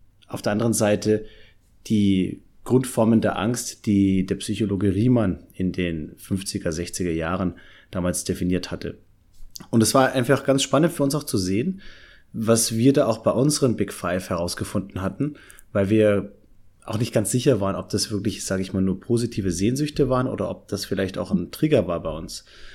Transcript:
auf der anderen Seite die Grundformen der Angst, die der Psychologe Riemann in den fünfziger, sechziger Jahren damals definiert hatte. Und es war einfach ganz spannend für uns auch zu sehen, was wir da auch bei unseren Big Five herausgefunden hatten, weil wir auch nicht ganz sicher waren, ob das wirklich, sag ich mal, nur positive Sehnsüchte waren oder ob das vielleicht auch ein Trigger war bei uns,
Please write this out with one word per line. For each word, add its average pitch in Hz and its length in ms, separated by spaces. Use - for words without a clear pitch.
auf - 160
der 107 100
anderen 113 200
Seite 104 520
die 98 560
Grundformen 113 560
der 101 180
Angst, - 480
die 95 400
der 98 100
Psychologe 101 580
Riemann 107 500
in 92 180
den 82 440
fünfziger, 95 560
sechziger 85 400
Jahren 85 420
damals 90 340
definiert 90 460
hatte. 82 280
Und 113 120
es 107 120
war 131 180
einfach 131 320
ganz 135 180
spannend 160 300
für - 100
uns 139 120
auch 147 100
zu - 140
sehen, 104 420
was 113 440
wir 123 160
da 143 140
auch 113 120
bei - 140
unseren 135 440
Big 101 160
Five 92 380
herausgefunden 92 720
hatten, 95 320
weil 98 180
wir 104 420
auch 107 120
nicht 113 140
ganz 104 180
sicher 127 300
waren, 98 160
ob 92 140
das - 200
wirklich, 98 340
sag 95 140
ich 95 140
mal, 95 80
nur 95 200
positive 117 500
Sehnsüchte 127 580
waren 127 180
oder 101 220
ob - 200
das - 180
vielleicht 95 320
auch 92 120
ein 87 200
Trigger 147 360
war 85 160
bei 82 80
uns, 82 360